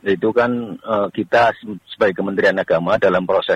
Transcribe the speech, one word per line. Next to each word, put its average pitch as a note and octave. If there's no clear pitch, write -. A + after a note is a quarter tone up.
itu G2
kan, A#2+
eh, G#2
kita A2+
se-, G#2
sebagai G2+
Kementerian G2
Agama F2+
dalam F#2
proses F#2